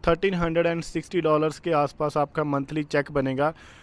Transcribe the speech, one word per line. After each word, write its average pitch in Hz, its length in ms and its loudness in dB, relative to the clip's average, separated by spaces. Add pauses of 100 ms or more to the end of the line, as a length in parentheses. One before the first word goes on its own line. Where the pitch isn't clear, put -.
थर्टीन 175 260 2
हंड्रेड 170 320 2
एंड 170 180 0
सिक्सटी 170 380 -4
डॉलर्स 156 380 2
के 170 160 -2
आसपास 147 420 0
आपका 151 260 0
मंथली 143 400 -2
चेक 147 280 -2
बनेगा। 139 420 0 (300)